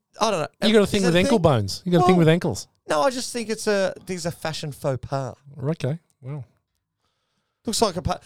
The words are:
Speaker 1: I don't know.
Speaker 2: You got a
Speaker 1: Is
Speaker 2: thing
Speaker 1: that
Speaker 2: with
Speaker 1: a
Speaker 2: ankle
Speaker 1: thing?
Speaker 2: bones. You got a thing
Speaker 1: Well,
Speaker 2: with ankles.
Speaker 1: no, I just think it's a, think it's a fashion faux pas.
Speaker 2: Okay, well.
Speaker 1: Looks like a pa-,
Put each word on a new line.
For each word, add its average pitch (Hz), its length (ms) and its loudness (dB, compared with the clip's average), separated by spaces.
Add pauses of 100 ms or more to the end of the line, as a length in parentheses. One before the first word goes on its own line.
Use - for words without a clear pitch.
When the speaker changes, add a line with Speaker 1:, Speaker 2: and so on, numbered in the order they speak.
(220)
Speaker 1:
I 220 100 2
don't 180 100 -2
know. - 260 -4
Speaker 2:
You 220 60 4
got 220 60 8
a 202 40 6
Speaker 1:
Is 185 80 0
Speaker 2:
thing 208 100 2
Speaker 1:
that 185 80 2
Speaker 2:
with 165 60 2
Speaker 1:
a 175 40 6
Speaker 2:
ankle 240 180 4
Speaker 1:
thing? 190 60 2
Speaker 2:
bones. 117 420 2
You 180 60 -2
got 175 80 4
a - 60 6
thing 185 60 6
Speaker 1:
Well, 185 80 6
Speaker 2:
with 160 100 6
ankles. 165 380 0 (220)
Speaker 1:
no, 302 120 2
I 285 80 2
just 247 240 -6
think 233 160 -6
it's 220 180 -4
a, 196 260 0 (120)
think 185 120 -8
it's 160 80 -12
a 170 60 -2
fashion 156 400 -8
faux 131 340 -6
pas. 135 300 -6 (260)
Speaker 2:
Okay, 147 380 -4 (220)
well. 131 240 -12 (1200)
Speaker 1:
Looks 226 160 -2
like 202 140 0
a 180 60 -6
pa-, 175 240 -6